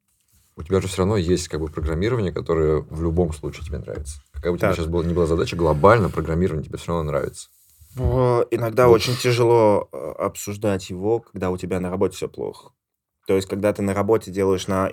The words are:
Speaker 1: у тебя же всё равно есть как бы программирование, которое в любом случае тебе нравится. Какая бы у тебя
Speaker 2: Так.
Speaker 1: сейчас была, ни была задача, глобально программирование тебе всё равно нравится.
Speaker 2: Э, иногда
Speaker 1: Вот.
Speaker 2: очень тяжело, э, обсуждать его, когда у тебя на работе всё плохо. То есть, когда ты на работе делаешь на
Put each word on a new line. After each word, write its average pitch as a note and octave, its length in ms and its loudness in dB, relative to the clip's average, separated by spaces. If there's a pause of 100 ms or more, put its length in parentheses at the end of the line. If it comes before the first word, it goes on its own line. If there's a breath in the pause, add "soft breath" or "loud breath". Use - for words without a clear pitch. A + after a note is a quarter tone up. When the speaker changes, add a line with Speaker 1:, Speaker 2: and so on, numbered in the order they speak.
(580)
Speaker 1:
у E2 60 -14
тебя F2+ 160 0
же F2+ 80 -2
всё F#2+ 120 -4
равно G2+ 180 2
есть E2+ 320 0
как D2+ 100 -6
бы D#2 80 -4
программирование, E2 640 -2
которое D#2 460 0 (120)
в D#2 140 -8
любом E2+ 300 0
случае - 320 -10
тебе C#2+ 140 -8
нравится. - 420 -12 (100)
Какая E2+ 200 -4
бы F2 40 -2
у - 20 -6
тебя G#2 120 0
Speaker 2:
Так. F2+ 80 0
Speaker 1:
сейчас E2 100 -4
была, E2 160 -2
ни E2+ 100 -2
была E2+ 120 2
задача, E2 320 -2
глобально E2+ 520 4
программирование D#2+ 560 -2
тебе D2 120 -12
всё - 160 -6
равно D#2 180 -4
нравится. - 380 -6 (480)
Speaker 2:
Э, B2 540 2
иногда A#2 360 2
Speaker 1:
Вот. A#2 80 10
Speaker 2:
очень A#2+ 200 2
тяжело, A#2 760 4
э, C#2 60 -12 (220)
обсуждать G2+ 720 -4
его, G#2 300 -2
когда F#2 300 -6
у F#2 80 -2
тебя F2+ 220 -4
на F2+ 100 -4
работе F#2 280 0
всё - 100 -6
плохо. - 440 -12 (560)
То G2 80 2
есть, F#2+ 120 0
когда G2+ 260 0
ты G2+ 80 -6
на G2 120 0
работе G2+ 380 0
делаешь F#2+ 360 0
на F#2+ 260 0